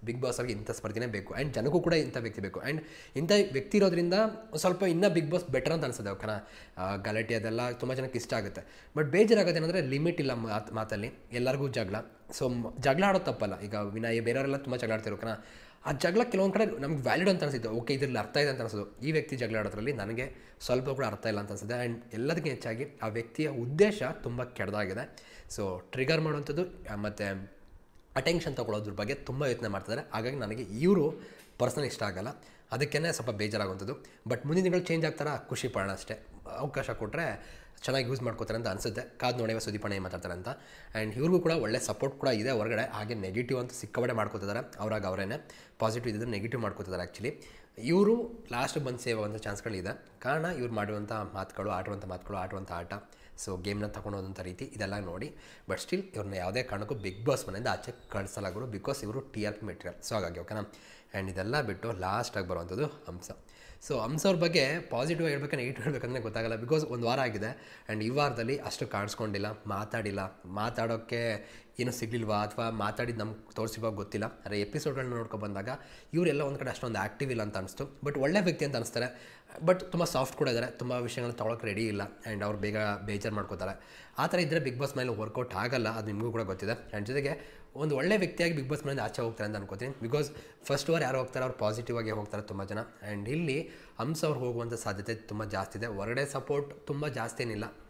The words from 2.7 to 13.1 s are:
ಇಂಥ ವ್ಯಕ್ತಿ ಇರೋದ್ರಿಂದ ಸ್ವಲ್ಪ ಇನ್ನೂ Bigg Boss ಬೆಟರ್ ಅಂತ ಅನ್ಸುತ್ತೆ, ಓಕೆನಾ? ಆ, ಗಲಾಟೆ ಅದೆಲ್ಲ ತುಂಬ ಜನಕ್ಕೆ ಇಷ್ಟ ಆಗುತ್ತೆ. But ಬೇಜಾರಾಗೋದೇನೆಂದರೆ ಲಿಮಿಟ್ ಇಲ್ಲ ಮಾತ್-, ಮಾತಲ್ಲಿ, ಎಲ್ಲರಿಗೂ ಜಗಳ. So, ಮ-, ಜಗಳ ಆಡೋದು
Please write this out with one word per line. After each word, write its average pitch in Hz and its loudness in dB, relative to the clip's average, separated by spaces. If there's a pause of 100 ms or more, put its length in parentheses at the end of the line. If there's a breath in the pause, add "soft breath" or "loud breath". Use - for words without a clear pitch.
ಇಂಥ 160 4 (200)
ವ್ಯಕ್ತಿ 135 4
ಇರೋದ್ರಿಂದ 175 6 (420)
ಸ್ವಲ್ಪ 180 4
ಇನ್ನೂ 180 6
Bigg 160 6
Boss 160 0
ಬೆಟರ್ 131 4
ಅಂತ 156 2
ಅನ್ಸುತ್ತೆ, 113 -2
ಓಕೆನಾ? 104 -4 (300 loud breath)
ಆ, 95 0
ಗಲಾಟೆ 107 0
ಅದೆಲ್ಲ 113 0
ತುಂಬ 127 -2
ಜನಕ್ಕೆ 131 -2
ಇಷ್ಟ - -4
ಆಗುತ್ತೆ. - -6
But 151 4
ಬೇಜಾರಾಗೋದೇನೆಂದರೆ 175 6
ಲಿಮಿಟ್ 151 2
ಇಲ್ಲ 135 2
ಮಾತ್-, 110 -2
ಮಾತಲ್ಲಿ, 110 -2 (200)
ಎಲ್ಲರಿಗೂ 131 2
ಜಗಳ. 107 0 (440)
So, 135 2
ಮ-, 120 -2
ಜಗಳ 139 6
ಆಡೋದು 190 6